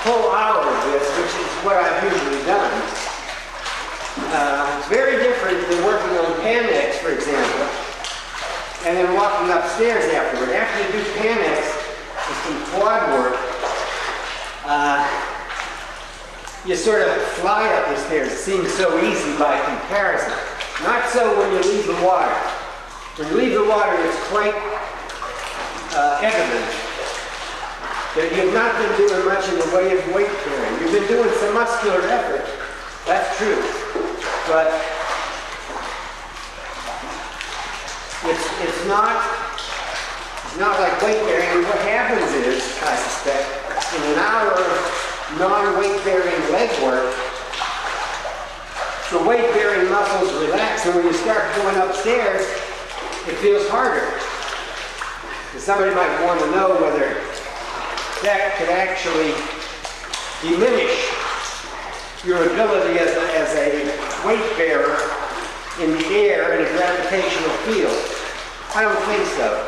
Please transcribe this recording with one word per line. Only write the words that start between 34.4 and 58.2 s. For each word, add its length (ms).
but 240
it's, 220
it's 240
not, 320
it's 80
not 240
like 240
weight 240
bearing. 320
And 80
what 160
happens 400
is, 240
I 80
suspect, 560
in 100
an 20
hour 300
of 240
non-weight 640
bearing 480
leg 320
work, 320
the 160
weight 240
bearing 400
muscles 480
relax, 480
and 80
when 80
you 80
start 320
going 240
upstairs, 640
it 160
feels 240
harder. 400
And 80
somebody 340
might 300
want 160
to 160
know 240
whether 400